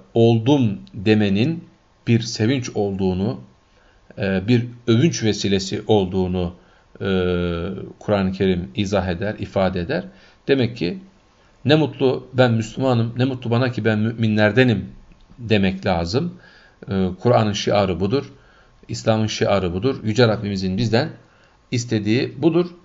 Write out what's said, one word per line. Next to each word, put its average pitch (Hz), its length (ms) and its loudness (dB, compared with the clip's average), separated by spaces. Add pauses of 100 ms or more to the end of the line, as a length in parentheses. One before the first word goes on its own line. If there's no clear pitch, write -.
(140)
oldum 117 640 4 (160)
demenin 107 720 2 (380)
bir 117 140 4
sevinç 117 540 -2
olduğunu, 98 640 -2 (800)
e, 95 300 -2
bir 120 180 2 (200)
övünç 131 360 2
vesilesi 101 640 -2
olduğunu, 92 680 0 (460)
e, 104 60 -6 (920)
Kur'an-ı 98 340 0
Kerim 92 420 -2
izah 95 340 -2
eder, 95 300 -4
ifade 92 420 -2
eder. 87 240 -4 (440)
Demek 135 280 2
ki 95 220 -4 (640)
"Ne 135 100 6
mutlu 139 580 0
ben 123 200 4
Müslümanım, 117 640 -2
ne 120 80 0
mutlu 127 260 -4
bana 120 220 2
ki 113 120 -4
ben 110 140 2
müminlerdenim." 107 920 2 (460)
demek 101 480 0
lazım. 95 520 -2 (520)
E, 95 180 0 (120)
Kur'an'ın 117 320 2
şiarı 101 480 0
budur. 120 320 -2 (560)
İslam'ın 110 380 -2
şiarı 101 460 0
budur. 123 320 -2
Yüce 110 240 2
Rabbimizin 101 480 -4
bizden 117 320 0 (640)
istediği 117 720 -2
budur. 170 240 2 (180)